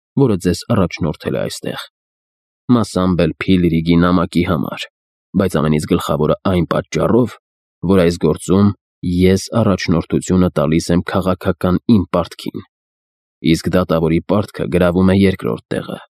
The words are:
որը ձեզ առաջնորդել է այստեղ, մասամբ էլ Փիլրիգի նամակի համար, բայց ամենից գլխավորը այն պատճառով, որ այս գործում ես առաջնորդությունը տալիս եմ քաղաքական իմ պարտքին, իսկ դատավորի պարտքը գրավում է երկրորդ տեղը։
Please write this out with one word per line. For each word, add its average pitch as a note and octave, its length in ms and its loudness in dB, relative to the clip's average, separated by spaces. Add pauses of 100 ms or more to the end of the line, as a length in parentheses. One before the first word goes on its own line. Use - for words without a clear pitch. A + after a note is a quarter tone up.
(140)
որը B2 240 2
ձեզ F2 300 -2
առաջնորդել F2 680 -2
է G#1+ 60 -4
այստեղ, - 400 -8 (880)
մասամբ F#2 520 0
էլ D#2+ 140 0
Փիլրիգի E2+ 640 2
նամակի F2+ 480 2
համար, C#2+ 420 -4 (460)
բայց F#2 240 0
ամենից D#2 300 0
գլխավորը D#2 560 0
այն F2+ 240 0
պատճառով, E2+ 680 0 (480)
որ F#2 160 2
այս F2 180 2
գործում F2+ 500 2 (360)
ես F2+ 480 2
առաջնորդությունը F2+ 1000 0
տալիս D#2 380 0
եմ F2 160 2
քաղաքական F#2 800 -2
իմ G#2 220 2
պարտքին, - 580 -6 (800)
իսկ E2+ 240 0
դատավորի E2 540 0
պարտքը - 460 -4
գրավում F2 440 2
է F#2+ 60 4
երկրորդ F#2+ 500 0
տեղը։ - 320 -8 (200)